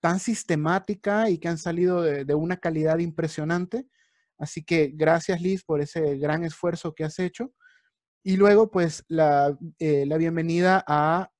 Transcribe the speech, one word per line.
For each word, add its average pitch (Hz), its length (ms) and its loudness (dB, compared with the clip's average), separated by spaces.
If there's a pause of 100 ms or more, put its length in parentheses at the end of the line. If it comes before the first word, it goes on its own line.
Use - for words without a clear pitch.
tan 170 200 0
sistemática 202 1080 -2
y 175 100 0
que 170 100 -6
han 170 100 -4
salido 175 440 0
de, 143 220 -2
de 143 100 -2
una 170 220 -2
calidad 160 420 0
impresionante. 170 880 -4 (520)
Así 151 260 -10
que 151 300 2
gracias, 165 460 0
Liz, 185 240 -2
por 151 160 -2
ese 147 380 -2
gran 151 260 -2
esfuerzo 170 500 -6
que 160 100 -6
has 156 140 -8
hecho. 185 340 -6 (720)
Y 190 140 0
luego, 208 340 6
pues, 170 380 -2
la, 147 480 4 (220)
eh, 147 280 2
la 151 120 -2
bienvenida 170 680 2
a 156 540 0